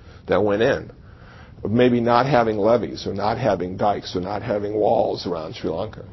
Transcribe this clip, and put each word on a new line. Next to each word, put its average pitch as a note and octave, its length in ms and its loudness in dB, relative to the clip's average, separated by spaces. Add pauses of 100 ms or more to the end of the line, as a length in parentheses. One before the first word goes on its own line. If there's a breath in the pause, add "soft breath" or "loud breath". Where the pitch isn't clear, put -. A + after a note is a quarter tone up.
(280 loud breath)
that F2+ 140 2
went G#2 200 2
in. G2 280 0 (760 loud breath)
Maybe A#2+ 340 4
not A#2+ 260 4
having A#2 320 2
levees, G2+ 480 0
or G2 80 -6
not G#2 240 -2
having F#2+ 380 -2
dikes, G2+ 400 -2
or F2+ 40 -2
not G2 220 -6
having G#2 320 -4
walls A2 520 0
around E2 300 -6
Sri - 140 -6
Lanka, F#2+ 420 -8